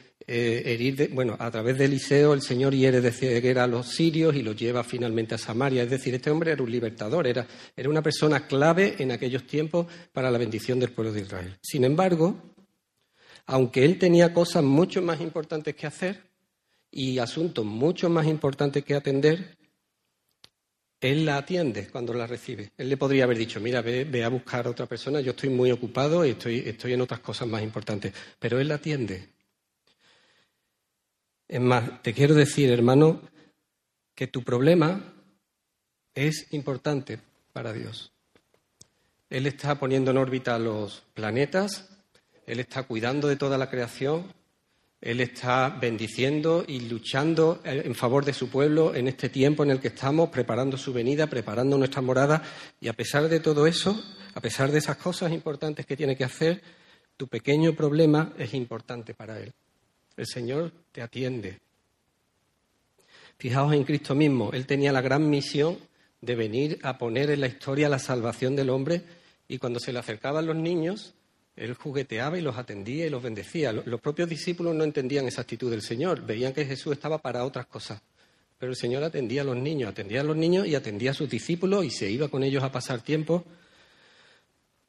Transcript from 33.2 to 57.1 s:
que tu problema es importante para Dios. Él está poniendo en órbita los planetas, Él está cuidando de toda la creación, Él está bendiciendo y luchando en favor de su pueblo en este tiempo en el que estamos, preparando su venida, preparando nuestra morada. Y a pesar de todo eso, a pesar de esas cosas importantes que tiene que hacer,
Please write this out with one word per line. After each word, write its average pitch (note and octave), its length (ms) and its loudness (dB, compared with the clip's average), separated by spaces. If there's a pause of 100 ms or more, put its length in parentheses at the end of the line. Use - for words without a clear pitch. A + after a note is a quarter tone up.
que B2+ 140 -6
tu B2 160 -8
problema D#3 680 4 (1000)
es D3+ 380 -2
importante C#3 640 -4 (340)
para A#2 200 -8
Dios. A2+ 400 -12 (1160)
Él C3+ 200 -2
está C#3+ 280 -4
poniendo C3+ 360 0
en C3 60 4
órbita B2+ 400 0
los G#2+ 440 -4 (120)
planetas, C#3+ 760 -2 (580)
Él A#2+ 140 -8
está B2+ 220 -8
cuidando B2 440 -2
de C#3+ 100 2
toda C#3 220 0
la C3 120 -2
creación, C3+ 640 -4 (680)
Él A#2 200 -4
está B2+ 500 0
bendiciendo B2+ 960 -2
y C3+ 140 -8
luchando D#3 840 0
en C3+ 300 -4
favor C3 300 2
de C#3 80 -2
su B2+ 160 -6
pueblo C3+ 460 2
en C3 140 0
este C3 200 -4
tiempo D3 360 2
en C#3+ 60 2
el C3 100 2
que A#2+ 80 -2
estamos, D#3 420 0
preparando B2+ 460 -2
su C3+ 160 -8
venida, C3+ 340 0
preparando B2 520 0
nuestra C3+ 220 0
morada. C3+ 420 4 (380)
Y A2+ 80 -6
a A2+ 40 -4
pesar D3 360 0
de D#3+ 120 4
todo D3+ 260 4
eso, F#3 340 2 (340)
a G#2 60 -10
pesar C3+ 300 0
de D3+ 80 4
esas D3 180 -2
cosas F3 360 -4
importantes D#3 540 -6
que C#3 100 -6
tiene C3+ 200 0
que C3 80 -2
hacer, D#3+ 360 0 (560)